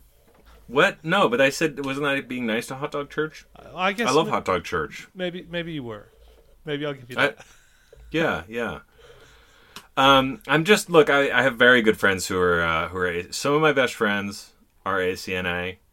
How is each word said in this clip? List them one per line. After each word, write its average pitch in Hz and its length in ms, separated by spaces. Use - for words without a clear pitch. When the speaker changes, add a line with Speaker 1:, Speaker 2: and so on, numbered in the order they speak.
Speaker 1:
What? 156 380
No, 175 240
but 240 140
I 135 80
said, 143 340
wasn't 139 220
I 139 160
being 123 240
nice 110 220
to 135 80
Hot 143 140
Dog 143 200
Church? - 340
Speaker 2:
I 185 180
guess 214 160
Speaker 1:
I 127 40
love 160 160
Speaker 2:
ma- 120 80
Speaker 1:
Hot 95 100
Dog 90 180
Church. - 500
Speaker 2:
Maybe, 180 360
maybe 170 220
you 147 100
were. 110 260
Maybe 147 220
I'll 143 80
give 123 160
you 123 80
Speaker 1:
I, 135 80
Speaker 2:
that. - 200
Speaker 1:
yeah, 131 380
yeah. 110 300
Um, 135 500
I'm 151 160
just, 202 240
look, 160 220
I, 139 200
I 123 120
have 127 140
very 123 260
good 107 160
friends 95 300
who 92 120
are, 87 220
uh, 82 260
who 90 100
are, 87 340
some 143 200
of 151 80
my 151 120
best 131 220
friends 101 580
are 95 160
A 92 140
C 95 180
N 92 120
A. 90 320